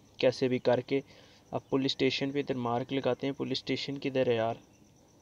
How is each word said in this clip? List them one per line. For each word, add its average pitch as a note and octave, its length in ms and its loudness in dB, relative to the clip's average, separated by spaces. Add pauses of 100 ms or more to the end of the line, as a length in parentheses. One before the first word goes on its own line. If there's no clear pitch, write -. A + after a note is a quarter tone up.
(200)
कैसे C3 280 2
भी B2+ 100 0
करके। B2+ 440 2 (500)
अब C3 180 -6
पुलिस C3+ 220 0
स्टेशन C3+ 380 0
पे C#3+ 100 -2
इधर C3+ 160 -2
मार्क A#2+ 360 -2
लगाते C3 340 0
हैं। C#3 80 -2
पुलिस C3 240 -4
स्टेशन C#3 380 -4
किधर C3 340 0
है A#2 60 4
यार? A2+ 220 0 (640)